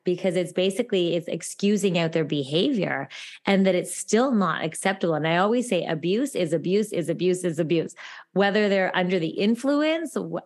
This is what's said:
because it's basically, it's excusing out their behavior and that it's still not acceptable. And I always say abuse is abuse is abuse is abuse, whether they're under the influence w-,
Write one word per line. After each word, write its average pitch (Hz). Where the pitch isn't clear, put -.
because 180
it's 175
basically, 190
it's 165
excusing 196
out 165
their 165
behavior 151
and 196
that 190
it's 180
still 247
not 190
acceptable. 185
And 151
I 165
always 233
say 170
abuse 180
is 165
abuse 190
is 160
abuse 180
is 165
abuse, 160
whether 202
they're 190
under 180
the 165
influence 285
w-, 170